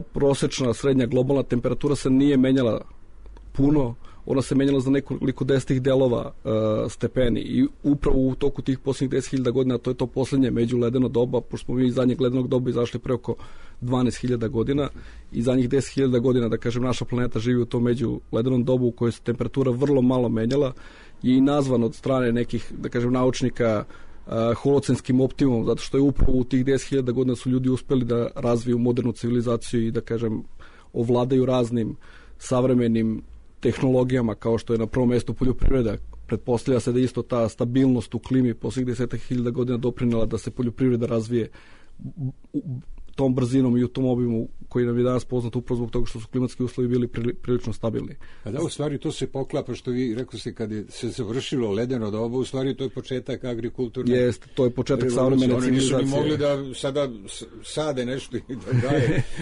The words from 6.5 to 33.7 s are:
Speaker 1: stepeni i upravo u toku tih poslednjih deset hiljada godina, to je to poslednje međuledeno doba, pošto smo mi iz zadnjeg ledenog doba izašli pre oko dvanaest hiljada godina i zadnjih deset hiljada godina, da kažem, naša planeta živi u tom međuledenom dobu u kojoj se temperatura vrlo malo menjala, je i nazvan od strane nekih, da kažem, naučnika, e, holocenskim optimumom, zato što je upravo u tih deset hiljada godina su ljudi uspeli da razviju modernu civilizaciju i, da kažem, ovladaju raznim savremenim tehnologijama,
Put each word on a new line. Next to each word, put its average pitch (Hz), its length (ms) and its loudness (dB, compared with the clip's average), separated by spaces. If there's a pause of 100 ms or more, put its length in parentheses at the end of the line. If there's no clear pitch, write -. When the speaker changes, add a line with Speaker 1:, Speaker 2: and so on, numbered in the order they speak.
Speaker 1:
stepeni 120 520 0
i 127 260 2 (160)
upravo 143 380 4
u 131 140 2
toku 143 280 -2
tih 131 160 -2
poslednjih 131 320 -2
deset 135 200 -2
hiljada 127 200 0
godina, 127 280 2
to 127 120 -2
je 123 60 -4
to 131 100 -2
poslednje 131 440 0
međuledeno 120 580 2
doba, 123 320 2
pošto - 240 -10
smo 123 100 -4
mi 127 120 2
iz 123 80 2
zadnjeg 123 260 2
ledenog 127 280 2
doba 127 220 0
izašli 120 300 -2
pre - 140 -4
oko 117 200 -6 (460)
dvanaest 123 380 0
hiljada 120 300 -2
godina 135 400 0 (440)
i - 100 -2
zadnjih 127 260 2
deset 131 260 0
hiljada 131 240 2
godina, 123 300 2
da 113 80 0
kažem, 120 260 -2
naša 123 220 -2
planeta 120 340 -2
živi 123 240 2
u 117 40 0
tom 120 180 0
međuledenom 120 800 0
dobu 127 220 2
u 117 60 2
kojoj 117 200 0
se - 100 -12
temperatura 123 480 0
vrlo 131 320 2
malo 127 260 4
menjala, 120 440 0 (500)
je 127 140 4
i 131 40 6
nazvan 135 440 2
od 113 100 -2
strane 127 380 0
nekih, 117 400 -2
da - 160 -8
kažem, 123 240 0
naučnika, 123 720 2 (420)
e, - 40 -14 (240)
holocenskim 131 680 2
optimumom, 127 460 2
zato 117 160 0
što - 140 -4
je 139 60 4
upravo 139 320 6
u 127 100 4
tih 127 200 2
deset 135 240 0
hiljada 131 240 0
godina 127 240 2
su 131 140 -4
ljudi 127 180 2
uspeli 127 360 2
da 117 320 0
razviju 120 420 0
modernu 120 340 2
civilizaciju 117 760 0
i, 113 40 0
da 113 100 -2
kažem, 113 420 -4 (500)
ovladaju 123 540 2
raznim 120 500 0 (440)
savremenim 117 840 2 (400)
tehnologijama, 127 720 2